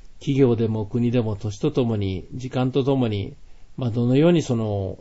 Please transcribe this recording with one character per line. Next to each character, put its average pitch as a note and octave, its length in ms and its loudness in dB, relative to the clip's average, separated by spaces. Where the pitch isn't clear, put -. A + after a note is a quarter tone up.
企 C3+ 180 -2
業 A#2+ 200 6
で A2+ 100 2
も A2 180 -2
国 A#2+ 260 0
で B2 100 2
も A2 160 -4
年 G#2 220 -6
と D3 120 -2
と C3+ 140 0
も A2+ 100 0
に、 F#2+ 380 -4
時 B2+ 160 -8
間 B2+ 240 -2
と C#3 100 2
と C#3 140 2
も B2 100 2
に、 G2+ 280 -4
ま B2 100 -4
あ、 - 40 -2
ど A#2+ 140 0
の B2+ 120 4
よ D#3 120 6
う - 40 6
に E3 80 4
そ B2 160 0
の G2+ 440 -2